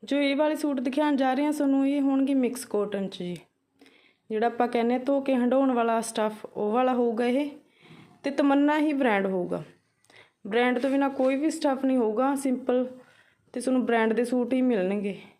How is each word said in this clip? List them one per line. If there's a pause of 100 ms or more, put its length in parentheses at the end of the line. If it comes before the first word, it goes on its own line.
ਜੋ
ਇਹ
ਵਾਲੇ
ਸੂਟ
ਦਿਖਾਉਣ
ਜਾ
ਰਹੇ
ਹਾਂ
ਤੁਹਾਨੂੰ,
ਇਹ
ਹੋਣਗੇ
ਮਿਕਸ
ਕਾਟਨ
'ਚ
ਜੀ। (920)
ਜਿਹੜਾ
ਆਪਾਂ
ਕਹਿੰਦੇ
ਹਾਂ
ਧੋ
ਕੇ
ਹੰਢਾਉਣ
ਵਾਲਾ
ਸਟੱਫ,
ਉਹ
ਵਾਲਾ
ਹੋਊਗਾ
ਇਹ। (720)
ਤੇ
ਤਮੰਨਾ
ਹੀ
ਬ੍ਰਾਂਡ
ਹੋਊਗਾ। (840)
ਬ੍ਰਾਂਡ
ਤੋਂ
ਬਿਨਾਂ
ਕੋਈ
ਵੀ
ਸਟੱਫ
ਨਹੀਂ
ਹੋਊਗਾ,
ਸਿੰਪਲ। (680)
ਤੇ
ਤੁਹਾਨੂੰ
ਬ੍ਰਾਂਡ
ਦੇ
ਸੂਟ
ਹੀ
ਮਿਲਣਗੇ। (180)